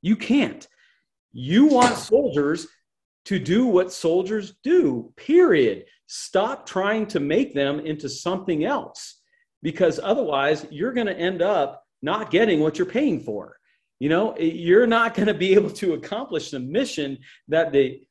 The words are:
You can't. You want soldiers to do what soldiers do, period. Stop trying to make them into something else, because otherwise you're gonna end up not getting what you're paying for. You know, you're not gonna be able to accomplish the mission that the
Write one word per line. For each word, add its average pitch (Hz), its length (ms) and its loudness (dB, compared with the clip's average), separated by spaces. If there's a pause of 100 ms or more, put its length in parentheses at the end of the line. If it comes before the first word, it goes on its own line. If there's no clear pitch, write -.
You 208 160 0
can't. - 500 -2 (640)
You 156 340 4
want 247 300 6
soldiers 160 680 0 (600)
to 196 120 -2
do 180 280 2
what 180 260 2
soldiers 185 720 -2
do, 240 540 2
period. 247 680 2 (220)
Stop - 600 -4
trying 208 400 -2
to 175 140 -4
make 160 340 -2
them 143 260 -2
into 151 280 -8
something 175 560 -4
else, - 560 -8 (420)
because 160 400 0
otherwise 156 680 0
you're 180 220 -6
gonna 226 200 -4
end 175 280 -4
up 175 440 -2 (180)
not 202 280 -4
getting 185 300 2
what 156 180 -2
you're 180 80 0
paying 226 340 -2
for. 101 360 -12 (440)
You 135 80 -2
know, 190 280 0
you're 170 520 4
not 226 260 0
gonna 202 200 0
be 185 200 2
able 202 160 4
to 175 240 -4
accomplish 196 560 -8
the 139 80 -8
mission 139 600 -4 (300)
that 151 240 0
the 131 380 2